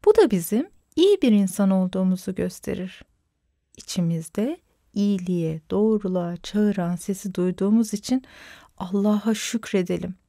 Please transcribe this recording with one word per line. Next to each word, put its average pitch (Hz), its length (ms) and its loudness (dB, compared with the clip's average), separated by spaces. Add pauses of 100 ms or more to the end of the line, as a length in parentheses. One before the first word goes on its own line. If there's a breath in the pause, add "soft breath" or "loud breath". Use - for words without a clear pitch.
Bu 415 100 6
da 370 160 6
bizim 208 360 0 (280)
iyi 381 260 4
bir 247 100 4
insan 196 380 2
olduğumuzu 185 640 0
gösterir. 185 680 -8 (720)
İçimizde 180 800 -4 (360)
iyiliğe, 180 680 -2 (100)
doğruluğa 185 680 0
çağıran 190 580 -2
sesi 190 400 -8
duyduğumuz 190 580 2
için 254 300 -2 (540 loud breath)
Allah'a 208 560 0
şükredelim. 180 800 -4 (140)